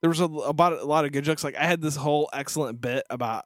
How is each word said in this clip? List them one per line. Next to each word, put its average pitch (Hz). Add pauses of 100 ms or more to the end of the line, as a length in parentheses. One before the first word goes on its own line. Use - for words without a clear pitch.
there 170
was 165
a, 180
about 156
a 131
lot 151
of 139
good 139
jokes. 156
Like, 139
I 147
had 170
this 151
whole 147
excellent 135
bit 123
about 117